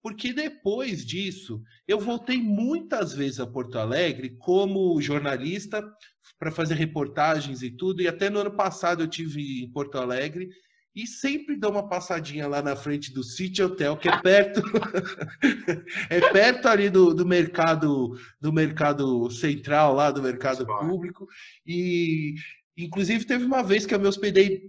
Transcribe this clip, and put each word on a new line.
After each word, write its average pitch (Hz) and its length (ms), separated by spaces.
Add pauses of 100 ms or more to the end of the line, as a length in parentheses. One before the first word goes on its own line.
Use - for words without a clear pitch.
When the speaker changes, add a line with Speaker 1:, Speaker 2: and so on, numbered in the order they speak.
Speaker 1:
porque 220 300
depois 240 720
disso 175 560 (260)
eu 208 120
voltei 240 420
muitas 226 720
vezes 135 260
a 123 80
Porto 120 320
Alegre 127 600
como 185 640
jornalista 147 800 (560)
pra 160 140
fazer 160 240
reportagens 147 880
e 123 80
tudo, 180 300
e 180 60
até 180 220
no 208 100
ano 202 120
passado 180 520
eu 160 40
tive 147 560
em 123 80
Porto 139 260
Alegre, 143 520 (460)
e 214 100
sempre 285 500
dou 208 160
uma 202 160
passadinha 156 600
lá 143 140
na 143 140
frente 147 380
do 131 100
City 185 380
Hotel, 165 340
que 160 140
é 165 120
perto, 202 400
<laughs> - 1500
é 175 100 (120)
perto 247 360
ali 202 220
do, 180 240
do 175 120
mercado, 160 920 (240)
do 151 100
mercado 147 760
central, 147 640
lá 147 180
do 143 100
mercado 127 440
Speaker 2:
Claro. 110 220
Speaker 1:
público. 180 400 (380)
E, 170 680 (420)
inclusive, 180 480
teve 247 220
uma 262 160
vez 208 240
que - 80
eu 208 60
me 196 80
hospedei 196 600